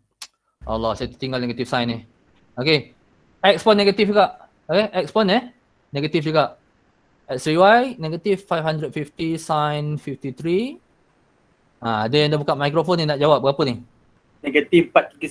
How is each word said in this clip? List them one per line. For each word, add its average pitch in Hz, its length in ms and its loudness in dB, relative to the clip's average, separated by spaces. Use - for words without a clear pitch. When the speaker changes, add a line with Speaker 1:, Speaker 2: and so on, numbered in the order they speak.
Speaker 1:
Allah, 113 280 -2
saya 123 160 -8
tertinggal 127 320 -6
negatif 120 280 -6
sign 123 200 0
ni. 113 100 -6
Okey. 143 400 -2
X 190 200 4
pun 214 160 4
negatif 202 320 2
juga. - 400 0
Okey, 196 280 0
X 175 160 -2
pun, 214 200 2
eh, 247 240 -2
negatif 151 320 -2
juga. 156 360 0
S 135 240 -6
three 156 80 2
Y 233 400 4
negative 170 480 -4
five 165 160 -2
hundred 156 320 -4
fifty 160 480 -6
sin 151 560 -2
fifty-three. 170 800 -6
Ha, 113 240 -2
ada 120 80 -4
yang 151 160 4
dah 151 80 0
buka 147 160 -2
mikrofon 156 480 -2
ni, 151 80 -2
nak 143 80 -2
jawab 143 240 4
berapa 139 240 0
ni? 120 160 -4
Speaker 2:
Negative 151 480 2
empat - 240 0
tiga 156 140 -10